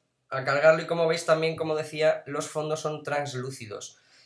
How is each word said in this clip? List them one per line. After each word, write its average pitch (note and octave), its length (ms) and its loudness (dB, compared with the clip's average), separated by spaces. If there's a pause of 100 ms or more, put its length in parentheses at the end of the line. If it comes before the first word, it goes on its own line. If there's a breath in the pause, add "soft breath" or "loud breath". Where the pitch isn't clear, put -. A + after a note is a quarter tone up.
(300)
a C3 140 -4
cargarlo, D3+ 380 6
y E3 40 -8
como E3 200 0
veis E3 200 0
también, D#3+ 280 2
como D#3 220 -2
decía, D#3 500 0
los C#3+ 220 -6
fondos D#3 320 -4
son D3+ 220 -6
translúcidos. B2+ 960 -8 (280 soft breath)